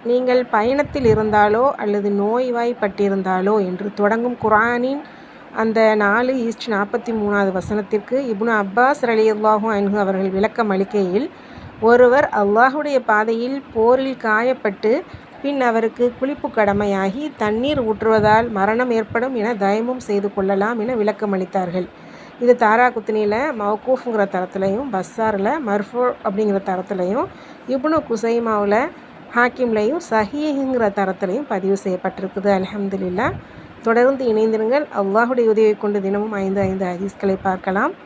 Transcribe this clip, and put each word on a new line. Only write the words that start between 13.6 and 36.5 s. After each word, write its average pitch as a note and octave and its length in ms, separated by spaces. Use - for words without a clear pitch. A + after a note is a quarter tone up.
போரில் B3+ 480
காயப்பட்டு A3+ 800
பின் C#4 200
அவருக்கு A3+ 580
குளிப்பு C#4 320
கடமையாகி G3+ 880
தண்ணீர் A#3+ 460
ஊற்றுவதால் A3 680
மரணம் A3 420
ஏற்படும் A3+ 440
என A#3 200
தயமம் G#3+ 440
செய்து G3+ 340
கொள்ளலாம் G3+ 460
என A#3+ 160
விளக்கம் G#3 380
அளித்தார்கள். F#3 540
இது A#3+ 160
தாரா A#3+ 340
குத்னியில G#3+ 460
மௌகூஃப்ங்கிற A3 680
தரத்துலையும், G3 640
பஸ்ஸார்ல G3+ 580
மர்ஃபூ G#3 460
அப்படிங்கிற G3+ 400
தரத்துலையும், F#3+ 640
இப்னு C#4 300
குசைமாவுல A3+ 800
ஹாக்கிம்லையும் A#3+ 640
சஹீஹுங்கிற C4 760
தரத்துலையும் G3 540
பதிவு F#3+ 340
செய்யப்பட்டிருக்குது. F#3+ 680
அல்ஹம்துலில்லாஹ். G3 840
தொடர்ந்து B3 440
இணைந்திருங்கள். A3 600
அல்லாஹுடைய A3+ 500
உதவியை G#3+ 320
கொண்டு G#3 240
தினமும் G3+ 300
ஐந்து, G3 300